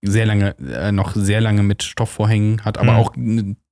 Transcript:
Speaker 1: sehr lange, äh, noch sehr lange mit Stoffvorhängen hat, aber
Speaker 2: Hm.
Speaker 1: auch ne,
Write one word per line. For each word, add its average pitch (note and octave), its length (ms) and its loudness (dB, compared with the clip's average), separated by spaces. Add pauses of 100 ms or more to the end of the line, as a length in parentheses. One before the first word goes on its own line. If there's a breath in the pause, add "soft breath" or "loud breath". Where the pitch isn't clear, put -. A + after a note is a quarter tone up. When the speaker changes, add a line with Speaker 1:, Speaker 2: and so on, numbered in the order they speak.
Speaker 1:
sehr G#2+ 240 2
lange, G2+ 320 0
äh, C2+ 320 -6
noch G2 240 -2
sehr G#2 260 0
lange G#2+ 220 2
mit G2+ 220 0
Stoffvorhängen G#2+ 800 0
hat, A2 120 -4
aber A#2+ 180 4
Speaker 2:
Hm. A2+ 40 6
Speaker 1:
auch A2 160 2
ne, A2 400 -2 (180)